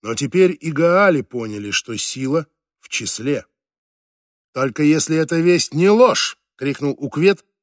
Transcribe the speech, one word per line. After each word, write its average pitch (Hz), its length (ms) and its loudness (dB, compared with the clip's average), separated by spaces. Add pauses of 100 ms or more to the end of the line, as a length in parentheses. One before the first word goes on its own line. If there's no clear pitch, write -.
Но 113 140 -8
теперь 180 420 2
и 160 140 -8
Гаали 170 500 2
поняли, 107 500 -8
что 113 260 -6
сила 135 500 -4 (320)
в - 80 -20
числе». 120 580 -6 (1080)
«Только 131 300 -4
если 156 340 2
эта 160 240 -2
весть 175 320 2
не 170 160 4
ложь!» — 226 480 2 (180)
крикнул 139 420 -4
Уквет, 156 460 0 (200)